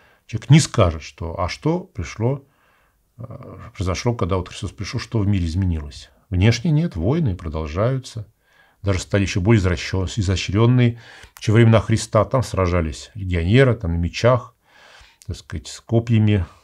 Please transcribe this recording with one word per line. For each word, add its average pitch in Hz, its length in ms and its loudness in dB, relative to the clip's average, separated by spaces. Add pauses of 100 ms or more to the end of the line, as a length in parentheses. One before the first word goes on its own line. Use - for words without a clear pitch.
(260)
человек - 220 -10
не 156 100 10
скажет, 82 440 0
что, 82 360 -10
а 90 100 -2
что 165 320 -4
пришло, 123 600 -6 (760)
э, - 420 -18 (160)
произошло, 92 400 -2
когда 95 220 -2
вот 90 120 -4
Христос - 220 -10
пришел, - 280 -8
что - 200 -4
в 98 80 0
мире 98 180 2
изменилось. 80 640 -2 (220)
Внешне 113 400 2
нет, 156 240 0
войны 107 400 0
продолжаются. 87 920 -4 (540)
Даже - 180 -2
стали 101 240 0
еще 95 180 -2
более 107 200 4
изощре-, 90 440 -2
изощренные, 113 960 0 (400)
чем - 140 -2
во 107 40 6
времена 113 220 6
Христа. 107 460 0
Там 123 180 -2
сражались 87 720 -2
легионеры, 98 600 2
там 85 180 -4
на 85 40 -2
мечах, 113 580 0 (720)
так 90 120 -10
сказать, - 300 -14
с - 140 -16
копьями, 107 640 2 (180)